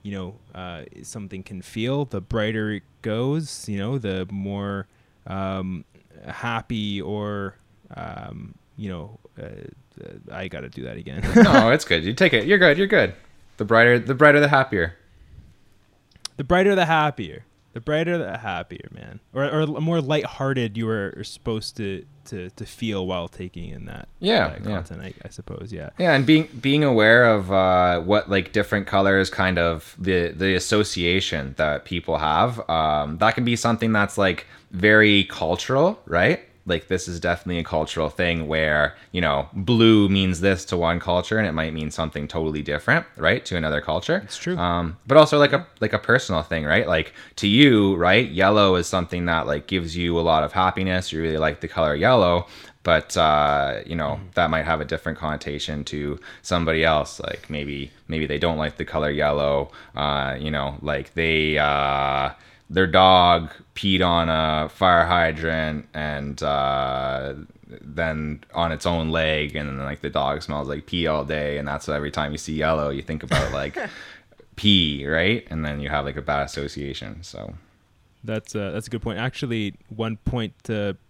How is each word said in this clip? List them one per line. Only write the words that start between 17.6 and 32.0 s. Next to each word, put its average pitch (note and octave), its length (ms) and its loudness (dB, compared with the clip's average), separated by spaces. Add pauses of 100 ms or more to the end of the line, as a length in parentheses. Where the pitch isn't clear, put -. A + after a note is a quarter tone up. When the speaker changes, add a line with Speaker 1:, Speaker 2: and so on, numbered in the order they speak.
Speaker 1:
The A#2 60 -12
brighter, E3 360 0
the A2+ 200 -6
happier, F#2+ 560 -8
man. - 260 -18 (140)
Or, C3 100 -2
or C#3+ 160 -2
l-, D3+ 220 -2
more E3 180 0
lighthearted C3 760 -2
you A2+ 80 -2
were G#2 380 -4
supposed - 520 -8
to, G2 300 -8 (220)
to, F#2 240 -10
to - 140 -14
feel G#2 400 -4
while F2 220 -4
taking F2+ 420 -12
in - 180 -12
that, - 200 -14 (120)
Speaker 2:
Yeah, F#3 280 0
Speaker 1:
that - 160 -10
Speaker 2:
yeah. G2+ 120 -4
Speaker 1:
content, E2+ 260 -10
I, - 120 -14 (120)
I - 40 -14
suppose, - 440 -14
yeah. D#2+ 160 -12 (100)
Speaker 2:
Yeah, F3 140 4
and C3+ 120 4
being, D#3 220 6 (140)
being C#3+ 240 4
aware A#2 400 8
of, G2+ 260 4
uh, F#2 480 4
what, F#2 300 2
like, G2 240 0
different G2+ 340 0
colors G2 420 4
kind F#2 300 0
of E2 400 -2
the, F2+ 300 0
the F#2 260 0
association F2 1000 0
that D2+ 260 0
people E2 340 -4